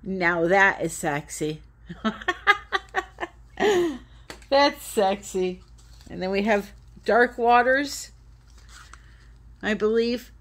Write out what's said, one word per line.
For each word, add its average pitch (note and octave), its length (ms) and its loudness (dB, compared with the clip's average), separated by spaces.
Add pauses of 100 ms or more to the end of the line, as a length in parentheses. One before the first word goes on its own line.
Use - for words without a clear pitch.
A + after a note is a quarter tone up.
Now F3 460 0
that G3 340 4
is E3 120 -6
sexy. D3+ 680 -6 (420)
<laughs> A3 80 -2 (2500)
That's C#4+ 340 2
sexy. F#3+ 800 -2 (480)
And F#3 120 -10
then F#3 100 -4
we G3 100 0
have G3+ 300 0 (340)
Dark A#3+ 320 2
Waters, B3 760 2 (1500)
I G#3 140 0
believe. A#3 640 0